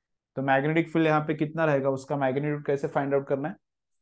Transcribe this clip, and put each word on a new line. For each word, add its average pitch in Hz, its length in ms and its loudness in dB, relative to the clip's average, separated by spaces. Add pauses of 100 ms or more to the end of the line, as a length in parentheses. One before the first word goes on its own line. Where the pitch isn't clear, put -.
(360)
तो 135 60 -4
मैग्नेटिक 151 500 2
फील्ड 165 160 4
यहाँ 151 140 2
पे 156 120 -2
कितना 156 320 -2
रहेगा, 139 240 2
उसका 135 280 -2
मैग्नीट्यूड 143 480 -2
कैसे 143 220 0
फाइंड 139 260 -2
आउट 139 140 0
करना 139 220 -2
है? 202 60 -12 (460)